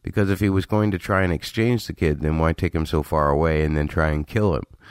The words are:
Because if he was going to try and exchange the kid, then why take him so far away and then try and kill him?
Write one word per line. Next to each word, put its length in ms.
Because 280
if 100
he 100
was 160
going 240
to 80
try 240
and 100
exchange 540
the 60
kid, 280
then 180
why 140
take 220
him 120
so 180
far 260
away 340
and 120
then 100
try 240
and 160
kill 300
him? 80